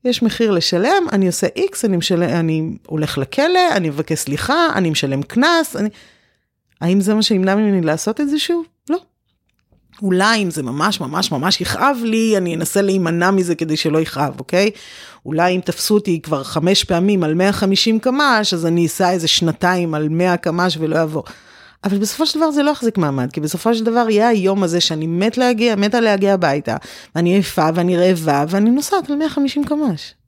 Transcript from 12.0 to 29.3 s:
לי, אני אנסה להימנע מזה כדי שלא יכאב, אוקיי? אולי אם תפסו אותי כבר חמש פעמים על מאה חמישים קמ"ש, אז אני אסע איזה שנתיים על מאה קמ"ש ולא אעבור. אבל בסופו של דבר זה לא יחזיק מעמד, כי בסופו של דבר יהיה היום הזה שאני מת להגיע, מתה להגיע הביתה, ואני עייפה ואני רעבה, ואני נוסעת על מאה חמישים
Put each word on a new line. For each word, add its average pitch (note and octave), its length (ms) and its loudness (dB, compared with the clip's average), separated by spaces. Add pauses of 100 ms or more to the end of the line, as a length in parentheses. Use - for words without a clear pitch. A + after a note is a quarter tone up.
לי, A3+ 320 2
אני F3 180 0
אנסה E3 280 0
להימנע F3+ 480 2
מזה F3+ 240 2
כדי D#3 220 -2
שלא D#3 240 0
יכאב, D3 380 -2
אוקיי? F#3+ 320 0 (560)
אולי E3+ 300 2
אם F3+ 40 0
תפסו - 340 -2
אותי F#3+ 280 0
כבר C#3+ 220 -4
חמש F3 400 0
פעמים F#3 400 2
על D3+ 100 0
מאה F#3+ 180 2
חמישים G3+ 460 0
קמ"ש, B3+ 560 2
אז E3 120 -2
אני E3+ 200 2
אסע F3+ 240 0
איזה E3 180 -2
שנתיים F3 680 0
על D3+ 140 -2
מאה F3 280 2
קמ"ש F3 440 -2
ולא D#3 160 -2
אעבור. D#3 280 -2 (600)
אבל G3+ 140 0
בסופו A3 280 -2
של - 120 -4
דבר D#4 120 2
זה C#4+ 120 0
לא D4 80 2
יחזיק A#3 280 -2
מעמד, C#3 340 -2
כי D#3+ 80 -6
בסופו F3+ 340 -2
של A3 100 -2
דבר A#3 260 0
יהיה G#3+ 180 4
היום G3 340 2
הזה E3+ 180 0
שאני D#3+ 260 -2
מת F#3+ 320 0
להגיע, A#3+ 380 2
מתה G#3 240 0
להגיע G3+ 340 2
הביתה, C#3+ 420 0 (380)
ואני F3 180 2
עייפה F#3 420 2
ואני F3+ 220 2
רעבה, D#3+ 520 2
ואני G3+ 220 2
נוסעת D4 400 0
על C#4+ 60 -2
מאה D#4 120 -2
חמישים C#4+ 360 -2